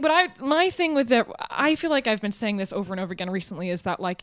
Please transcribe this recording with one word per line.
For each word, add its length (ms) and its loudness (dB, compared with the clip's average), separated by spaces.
but 100 4
I, 160 4
my 280 2
thing 240 0
with 160 2
it, 160 4
I 240 2
feel 160 -2
like 160 2
I've 120 2
been 120 -4
saying 260 -2
this 160 -4
over 180 -4
and 80 -4
over 140 -4
again 160 -6
recently, 400 -4
is 140 -4
that, 160 -2
like, 240 -4